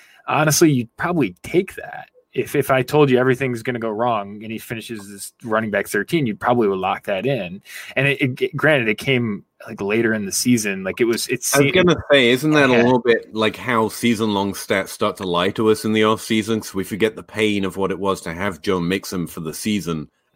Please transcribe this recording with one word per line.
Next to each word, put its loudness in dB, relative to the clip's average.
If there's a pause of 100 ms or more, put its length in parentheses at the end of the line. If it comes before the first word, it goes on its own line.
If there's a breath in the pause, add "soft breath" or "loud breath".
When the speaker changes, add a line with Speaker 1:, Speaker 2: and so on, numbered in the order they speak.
(260 loud breath)
Speaker 1:
honestly, 4
you'd -2
probably -2
take -2
that. -14 (260)
If, -4
if 0
I 4
told 4
you 6
everything's 0
gonna -4
go -4
wrong -2
and -12
he -8
finishes -12
as -16 (100)
running 0
back 0
thirteen, 0
you'd -4
probably 2
would 2
lock -2
that -2
in. -4 (320 loud breath)
And 2
it, -2
it, -2
granted, 2
it 0
came, -2 (220)
like, -10
later 2
in -4
the -8
season. 0
Like, -6
it 4
was, -2
it -2
Speaker 2:
I -2
was -10
Speaker 1:
seemed 2
Speaker 2:
gonna 4 (140)
say, 6
isn't 2
that 6
a 6
Speaker 1:
Yeah. 4
Speaker 2:
little 4
bit 0
like 0
how 0
season-long 0
stats -2
start -4
to -8
lie 0
to 0
us 2
in 0
the 4
off 2
season? 0
'Cause -14
we -4
forget -2
the -14
pain -2
of -6
what -2
it -6
was -2
to -8
have -6
Joe 0
Mixon -4
for -12
the -8
season -4 (280)